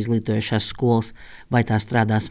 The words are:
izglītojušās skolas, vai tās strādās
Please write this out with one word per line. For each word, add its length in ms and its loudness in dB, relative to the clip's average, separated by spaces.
izglītojušās 720 -2
skolas, 400 0
vai 160 2
tās 240 0
strādās 440 0